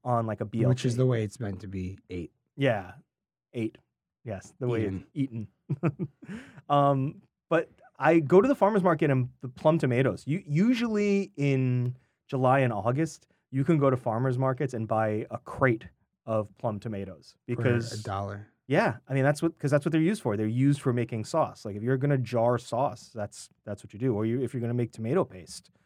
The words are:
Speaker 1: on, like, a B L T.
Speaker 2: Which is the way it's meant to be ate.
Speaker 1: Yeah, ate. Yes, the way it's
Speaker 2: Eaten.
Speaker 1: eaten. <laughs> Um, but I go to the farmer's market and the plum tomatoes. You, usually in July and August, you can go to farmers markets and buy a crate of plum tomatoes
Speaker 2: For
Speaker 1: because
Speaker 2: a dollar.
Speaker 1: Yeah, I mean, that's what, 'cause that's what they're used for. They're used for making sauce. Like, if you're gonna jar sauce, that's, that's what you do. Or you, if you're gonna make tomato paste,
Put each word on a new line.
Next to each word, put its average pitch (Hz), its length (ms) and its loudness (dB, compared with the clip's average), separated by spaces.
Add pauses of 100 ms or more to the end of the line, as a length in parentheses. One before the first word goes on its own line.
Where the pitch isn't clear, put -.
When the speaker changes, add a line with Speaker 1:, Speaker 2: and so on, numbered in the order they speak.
Speaker 1:
on, 120 240 0
like, 107 140 -4
a 110 40 -4
B 107 140 -6
L 120 60 2
T. 127 40 4
Speaker 2:
Which 127 160 0
is 117 120 0
the 127 100 2
way 117 160 0
it's 104 160 -8
meant 98 220 -8
to 98 80 -14
be 95 300 -8 (120)
ate. 87 220 -10 (240)
Speaker 1:
Yeah, 107 360 0 (640)
ate. 110 240 -6 (460)
Yes, 101 340 -12
the 127 80 -4
way 113 160 0
it's 98 140 -4 (180)
Speaker 2:
Eaten. 117 340 -6 (220)
Speaker 1:
eaten. 160 380 -4 (200)
<laughs> - 400 -18
Um, 143 540 0 (260)
but 165 220 0 (280)
I 160 200 6
go 165 220 6
to 254 80 4
the 285 60 4
farmer's 202 280 2
market 165 280 2
and 127 180 2 (120)
the 131 80 -10
plum 156 300 2
tomatoes. 123 480 0
You, 151 200 -2
usually 208 880 2
in 127 600 0 (300)
July 131 340 4
and 120 120 2
August, 123 540 -2 (260)
you 135 120 0
can 165 140 4
go 139 100 6
to 131 80 4
farmers 127 400 0
markets 131 380 -2
and 110 140 -4
buy 110 420 0
a 107 80 -8
crate - 480 0 (400)
of 110 220 -2 (100)
plum 107 220 -4
tomatoes 98 560 -10 (100)
Speaker 2:
For 123 100 -4
Speaker 1:
because 117 440 0
Speaker 2:
a - 20 -12
dollar. 101 460 -8 (180)
Speaker 1:
Yeah, 143 300 2 (120)
I 135 60 -4
mean, 135 80 2
that's 147 200 2
what, 165 180 0
'cause 143 100 0
that's 143 140 2
what 156 80 -2
they're 160 80 4
used 202 220 0
for. 107 140 -2
They're 107 120 0
used 135 320 2
for 131 120 0
making 117 320 -4
sauce. - 400 -2
Like, 104 120 -8
if 104 80 -8
you're 131 120 0
gonna 139 220 0
jar 120 400 0
sauce, - 560 -4
that's, - 340 -10 (160)
that's 104 200 -10
what - 80 -20
you 101 80 -10
do. 127 120 2
Or 107 140 0
you, 117 160 -2
if 117 100 -4
you're 123 80 -4
gonna 117 140 -4
make 120 160 -2
tomato 127 340 -2
paste, - 460 -20 (160)